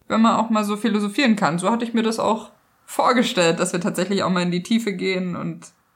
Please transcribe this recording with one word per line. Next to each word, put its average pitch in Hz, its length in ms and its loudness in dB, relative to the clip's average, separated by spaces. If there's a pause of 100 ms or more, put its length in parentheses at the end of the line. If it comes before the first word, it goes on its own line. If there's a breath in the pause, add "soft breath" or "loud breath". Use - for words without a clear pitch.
wenn 214 140 2
man 226 140 6
auch 226 140 0
mal 214 140 0
so 208 140 -2
philosophieren 208 580 2
kann. 170 220 0
So 180 140 0
hatte 240 120 0
ich 233 100 -6
mir 226 100 0
das 226 160 -2
auch 220 320 -2 (340)
vorgestellt, 196 760 2
dass 180 140 -2
wir 175 80 -2
tatsächlich 190 420 -2
auch - 60 0
mal 180 140 0
in 175 80 0
die 175 120 0
Tiefe 220 300 0
gehen 185 420 -4
und 165 300 -10 (300)